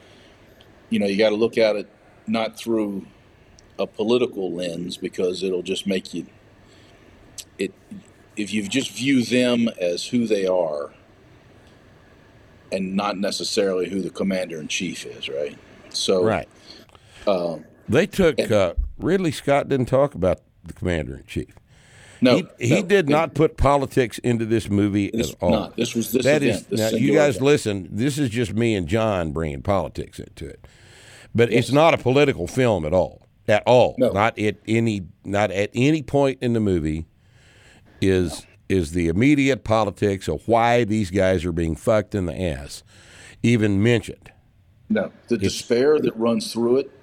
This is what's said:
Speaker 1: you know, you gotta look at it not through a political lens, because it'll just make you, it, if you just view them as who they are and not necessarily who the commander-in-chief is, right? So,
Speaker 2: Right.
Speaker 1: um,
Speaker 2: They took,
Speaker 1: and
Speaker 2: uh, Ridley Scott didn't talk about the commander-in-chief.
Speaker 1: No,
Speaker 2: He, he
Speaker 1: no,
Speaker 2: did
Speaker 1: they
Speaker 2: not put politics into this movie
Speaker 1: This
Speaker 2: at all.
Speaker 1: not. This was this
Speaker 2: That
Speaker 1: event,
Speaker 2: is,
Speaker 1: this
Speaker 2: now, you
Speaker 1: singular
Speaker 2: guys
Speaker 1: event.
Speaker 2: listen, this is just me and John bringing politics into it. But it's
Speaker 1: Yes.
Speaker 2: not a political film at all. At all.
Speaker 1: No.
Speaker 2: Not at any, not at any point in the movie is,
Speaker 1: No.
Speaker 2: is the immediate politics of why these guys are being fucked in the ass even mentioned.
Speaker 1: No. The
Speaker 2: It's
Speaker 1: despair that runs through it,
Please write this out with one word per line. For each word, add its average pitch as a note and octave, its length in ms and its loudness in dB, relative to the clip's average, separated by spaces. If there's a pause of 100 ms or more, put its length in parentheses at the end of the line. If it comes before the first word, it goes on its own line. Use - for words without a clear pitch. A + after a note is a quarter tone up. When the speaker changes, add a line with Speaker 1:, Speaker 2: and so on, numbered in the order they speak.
(920)
Speaker 1:
you A2 80 0
know, G2+ 80 0
you G2 100 -2
gotta G#2+ 200 4
look A2+ 200 0
at G#2+ 200 4
it G2+ 120 -8 (380)
not A2 320 -4
through G#2 480 -4 (720)
a G2 80 -2
political G#2+ 680 -2
lens, F2 460 -8
because F2+ 440 -4
it'll F#2 200 -4
just F#2 240 -6
make F#2+ 260 -4
you, D#2+ 140 -8 (1300)
it, G2 140 -4 (640)
if C#3+ 160 -6
you G#2+ 160 -4
just B2+ 240 -4
view B2+ 320 0
them A#2+ 440 2 (120)
as F2 280 -2
who A#2+ 180 0
they G2+ 200 0
are D#2+ 460 -2 (1800)
and F#2+ 220 -4
not G2+ 240 -2
necessarily F#2+ 680 -2
who F#2+ 140 -4
the E2+ 80 -6
commander-in-chief F2+ 960 -6
is, - 220 -14
right? C#2+ 280 -6 (340)
So, F#2 320 0
Speaker 2:
Right. F#2+ 260 0 (760)
Speaker 1:
um, F2 380 -2 (240)
Speaker 2:
They C3 180 2
took, E3+ 320 2
Speaker 1:
and A2 140 0
Speaker 2:
uh, F#2+ 220 2 (240)
Ridley E3 340 0
Scott - 360 0
didn't C3 180 0
talk C3+ 280 2
about F2 260 0 (240)
the - 80 -18
commander-in-chief. C#2 840 -6 (640)
Speaker 1:
No, - 160 6 (220)
Speaker 2:
He, A#2 100 -4
he C#3 140 4
Speaker 1:
no, F3+ 40 -6
Speaker 2:
did F#3+ 200 4
Speaker 1:
they C#3 60 0
Speaker 2:
not D#3 220 0
put D#3 220 2
politics C3+ 600 2
into A#2 260 0
this A2 240 0
movie G2+ 440 2
Speaker 1:
This A2+ 180 -2
Speaker 2:
at - 120 -16
all. A#2 80 2
Speaker 1:
not. G#2 260 0
This A#2 180 -4
was A2+ 180 -4
this B2+ 120 0
Speaker 2:
That C#3+ 180 2
Speaker 1:
event, A2 180 0
Speaker 2:
is, - 60 -20
Speaker 1:
this A2 140 -4
Speaker 2:
now, G#2+ 80 0
you - 100 0
Speaker 1:
singular C#3 200 2
Speaker 2:
guys D3 180 2
Speaker 1:
event. B2+ 100 -4
Speaker 2:
listen, G#2 440 0
this B2+ 280 -2
is C#3+ 100 0
just A2 240 -4
me A2+ 220 2
and F2+ 120 -2
John F#2+ 460 0
bringing C#2+ 300 -4
politics F2+ 580 -4
into - 260 -16
it. - 200 -18 (680)
But A#2 160 4
it's B2 180 2
Speaker 1:
Yes. A#2+ 40 -2
Speaker 2:
not D3+ 220 6
a - 40 -2
political B2+ 480 2
film A2 380 0
at D2+ 80 -2
all. F2+ 340 0 (220)
At G#2 180 4
all. A#2 320 6
Speaker 1:
No. A#2+ 140 2
Speaker 2:
Not G#2 260 2
at G#2 180 0 (120)
any, A2+ 340 0 (220)
not G2+ 260 0
at G2+ 240 -2
any C#3+ 280 2
point C#3 400 0
in A#2+ 100 0
the A2+ 80 0
movie D#2+ 460 0 (960)
is, F#2 280 2 (120)
Speaker 1:
No. - 40 -20 (220)
Speaker 2:
is E2+ 240 0
the F2 160 0
immediate C3+ 560 2
politics G2+ 640 0
of D#2 180 -6
why A#2 380 4
these G#2 260 -2
guys F#2 360 2
are F2 60 -2
being E2 220 -2
fucked G#2+ 400 0
in F#2+ 120 -2
the C#2 140 -8
ass C#2+ 420 -6 (600)
even G#2+ 400 2
mentioned. - 480 0 (600)
Speaker 1:
No. - 200 -2 (180)
The A#2 80 0
Speaker 2:
It's G2 80 -4
Speaker 1:
despair C3 560 2
that A#2 160 0
runs A2+ 360 -2
through A#2+ 260 2
it, C#3+ 120 -4 (120)